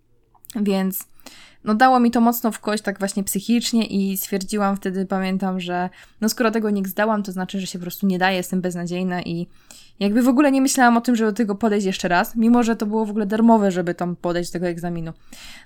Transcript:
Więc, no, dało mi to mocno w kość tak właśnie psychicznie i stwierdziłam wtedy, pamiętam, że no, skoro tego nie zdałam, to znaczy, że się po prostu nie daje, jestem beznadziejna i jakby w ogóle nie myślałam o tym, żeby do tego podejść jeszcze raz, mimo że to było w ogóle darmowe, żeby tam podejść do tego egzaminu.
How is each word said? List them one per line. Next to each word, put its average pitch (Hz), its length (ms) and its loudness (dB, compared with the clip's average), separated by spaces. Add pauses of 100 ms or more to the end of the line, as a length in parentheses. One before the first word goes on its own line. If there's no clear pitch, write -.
(580)
Więc, 190 480 -2 (600)
no, 214 100 0
dało 262 260 6
mi 240 100 4
to 233 100 2
mocno 233 320 2
w - 80 -12
kość 214 220 -2
tak 196 160 -4
właśnie 196 260 -4
psychicznie 226 600 0
i 196 300 -2
stwierdziłam 196 600 -2
wtedy, 190 300 -4
pamiętam, 190 540 -2
że 180 300 -4 (300)
no, 214 80 0
skoro 226 220 2
tego 220 200 0
nie 202 140 0
zdałam, 208 380 0
to 190 100 -10
znaczy, 185 280 -6
że 185 60 -6
się 185 120 -10
po 175 40 -12
prostu 175 240 -4
nie 185 120 2
daje, 185 180 2
jestem 185 240 -4
beznadziejna 175 600 -4
i 170 240 -6 (540)
jakby 208 220 2
w 240 60 4
ogóle 269 240 4
nie 269 100 2
myślałam 247 340 4
o 240 40 2
tym, 240 160 2
żeby 220 140 2
do 202 60 -4
tego 208 180 0
podejść 208 320 0
jeszcze 185 220 -2
raz, 175 280 0
mimo 240 260 4
że 226 140 0
to 226 100 -4
było 220 200 -2
w 208 40 -4
ogóle 208 160 -2
darmowe, 220 440 4
żeby 175 240 -2
tam 175 220 -4
podejść 175 340 -4
do - 20 -10
tego 180 140 -4
egzaminu. 170 460 -6 (540)